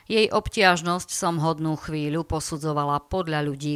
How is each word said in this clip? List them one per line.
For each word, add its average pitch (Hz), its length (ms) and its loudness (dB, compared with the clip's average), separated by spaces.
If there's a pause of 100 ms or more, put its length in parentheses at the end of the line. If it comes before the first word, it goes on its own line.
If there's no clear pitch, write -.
Jej 220 240 4
obtiažnosť 180 800 2
som 170 320 -2
hodnú 156 400 0
chvíľu 156 480 -4
posudzovala 147 800 -2
podľa 165 320 -2
ľudí, 147 360 -2